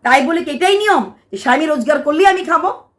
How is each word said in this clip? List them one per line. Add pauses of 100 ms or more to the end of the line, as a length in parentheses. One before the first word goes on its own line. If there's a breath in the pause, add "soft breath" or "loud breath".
তাই
বলে
কি
এটাই
নিয়ম (280 soft breath)
যে
স্বামী
রোজগার
করলেই
আমি
খাবো? (300)